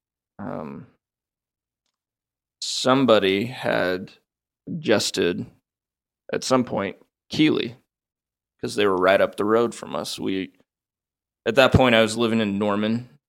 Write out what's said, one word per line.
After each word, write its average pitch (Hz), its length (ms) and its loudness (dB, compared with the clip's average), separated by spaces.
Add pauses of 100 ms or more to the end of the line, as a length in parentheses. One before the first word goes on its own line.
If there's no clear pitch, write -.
(400)
um, 92 480 -12 (1700)
somebody 110 840 2
had 101 680 -4 (560)
suggested 110 800 -2 (880)
at - 100 -4
some 127 200 2
point 104 340 -6 (320)
Keeley, 147 480 0 (800)
'cause 117 160 -8
they 107 120 2
were 95 100 2
right 92 240 4
up 92 140 0
the 101 100 -4
road 113 300 0
from - 200 -12
us. - 240 -8
We, 95 340 -6 (920)
at 113 100 -2
that 127 180 4
point, 131 220 6
I 113 60 8
was 110 160 0
living 113 240 0
in 101 160 -2
Norman, 107 520 -2 (200)